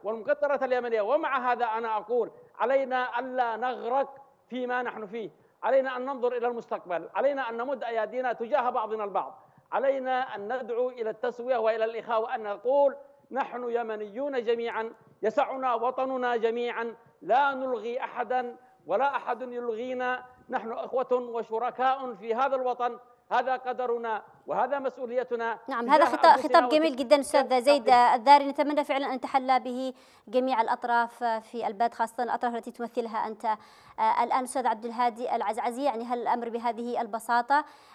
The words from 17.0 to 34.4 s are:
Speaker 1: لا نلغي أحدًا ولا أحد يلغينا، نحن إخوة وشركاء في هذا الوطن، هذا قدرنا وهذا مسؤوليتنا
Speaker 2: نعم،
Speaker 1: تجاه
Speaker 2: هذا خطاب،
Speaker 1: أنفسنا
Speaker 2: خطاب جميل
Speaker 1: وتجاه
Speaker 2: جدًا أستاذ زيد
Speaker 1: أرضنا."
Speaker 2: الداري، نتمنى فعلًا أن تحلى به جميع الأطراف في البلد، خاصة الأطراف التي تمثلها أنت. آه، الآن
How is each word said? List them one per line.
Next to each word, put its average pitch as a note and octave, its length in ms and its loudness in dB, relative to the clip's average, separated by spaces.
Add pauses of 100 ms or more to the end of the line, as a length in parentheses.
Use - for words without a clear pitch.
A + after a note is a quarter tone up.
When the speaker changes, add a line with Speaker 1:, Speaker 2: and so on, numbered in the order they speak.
Speaker 1:
لا C4+ 320 2
نلغي B3+ 460 -4
أحدًا A#3+ 560 -4 (300)
ولا B3+ 300 0
أحد B3 260 -4
يلغينا، B3 840 -4 (240)
نحن A3+ 240 -4
إخوة B3 400 -2
وشركاء B3 1000 -2
في A3 200 -4
هذا C4+ 220 0
الوطن، B3 420 -2 (340)
هذا B3+ 240 2
قدرنا A#3+ 680 -4 (240)
وهذا B3 320 0
مسؤوليتنا B3 800 -4 (100)
Speaker 2:
نعم، A#3+ 180 -4
Speaker 1:
تجاه C4+ 100 2
Speaker 2:
هذا D#4+ 80 6
خطاب، D#4 200 2 (120)
Speaker 1:
أنفسنا C#4+ 220 4
Speaker 2:
خطاب B3+ 100 6
جميل D#4 240 4
Speaker 1:
وتجاه B3 120 -4
Speaker 2:
جدًا C#4+ 160 6
أستاذ B3+ 420 2
زيد C4+ 260 4
Speaker 1:
أرضنا." B3 260 8
Speaker 2:
الداري، C#4 320 8
نتمنى C#4+ 380 0
فعلًا C4+ 280 -2
أن C4 80 -4
تحلى C4 400 2
به B3+ 340 -6 (340)
جميع B3+ 320 0
الأطراف A#3 640 0
في A3+ 420 -4
البلد، A3+ 280 -2
خاصة A#3 280 -4
الأطراف A#3+ 320 -2
التي A#3 160 -8
تمثلها A3+ 560 -4
أنت. A3 200 -8 (520)
آه، A3 260 4
الآن B3+ 200 2